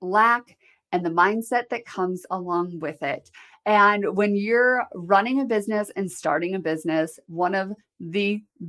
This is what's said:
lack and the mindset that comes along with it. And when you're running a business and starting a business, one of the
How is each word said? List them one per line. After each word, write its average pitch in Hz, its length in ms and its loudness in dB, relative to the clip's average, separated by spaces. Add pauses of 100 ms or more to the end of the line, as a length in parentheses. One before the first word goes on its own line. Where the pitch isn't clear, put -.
lack 220 560 2 (340)
and 180 140 -2
the 165 60 -2
mindset 220 580 0
that 233 160 -8
comes 185 460 -6
along 175 480 -4
with 156 240 -8
it. - 260 -6 (340)
And 208 520 4
when 208 200 2
you're 240 600 2
running 202 440 2
a 269 60 0
business 214 500 -2
and 185 160 -4
starting 170 440 -2
a 190 40 -4
business, 160 680 -2
one 175 260 -2
of 190 200 -4 (260)
the 202 420 -2 (280)